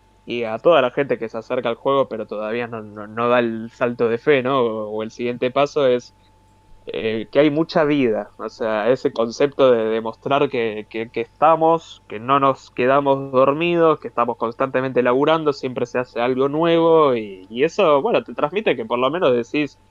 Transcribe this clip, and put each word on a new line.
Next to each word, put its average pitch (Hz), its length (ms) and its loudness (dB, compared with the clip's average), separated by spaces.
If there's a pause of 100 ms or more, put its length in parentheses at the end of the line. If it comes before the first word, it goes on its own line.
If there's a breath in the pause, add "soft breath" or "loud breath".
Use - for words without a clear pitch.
(260)
y 117 180 -6
a 110 160 -6
toda 160 220 4
la 123 100 2
gente 131 280 -2
que 113 100 -8
se - 80 -12
acerca 120 320 -6
al 117 60 -4
juego, 135 340 0
pero 110 180 -8
todavía 110 400 -6
no, 117 140 -10
no, 104 260 -14
no 117 220 -2
da 123 100 4
el 113 320 -4
salto 120 380 -2
de 117 80 -2
fe, 143 260 2
¿no? 135 180 0
O, 110 280 -4
o 107 140 -6
el 113 80 -8
siguiente 120 380 -4
paso 139 380 0
es, 123 260 0 (800 soft breath)
eh, 110 400 -6
que 143 80 2
hay 151 100 6
mucha 160 340 0
vida. 123 540 0
O 110 120 -10
sea, 110 420 -2
ese 135 200 0
concepto 127 600 0
de 113 140 2
demostrar 113 640 -2
que, 107 400 -4
que, 113 200 -8
que 123 120 -6
estamos, 160 840 0
que 107 120 -12
no 131 200 0
nos 135 300 0
quedamos 135 600 0
dormidos, 156 680 2
que - 80 -12
estamos 120 300 -4
constantemente 131 640 -2
laburando, 147 520 2
siempre 123 340 -6
se - 120 -4
hace 123 220 -6
algo 127 280 0
nuevo, 160 680 4
y, 98 340 -8
y 120 140 -2
eso, 160 400 4
bueno, 180 200 0
te 123 120 -12
transmite 160 400 0
que 117 100 -6
por 120 140 -2
lo 131 100 2
menos 156 260 0
decís, 135 440 -4 (120)